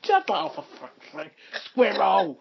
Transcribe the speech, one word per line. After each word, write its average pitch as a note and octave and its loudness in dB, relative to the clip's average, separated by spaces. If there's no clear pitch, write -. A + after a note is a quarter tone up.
Shut F#4+ 0
up, D#3+ -2
for - -12
fuck's - -20
sake. D3+ -14
Squirrel. G3 2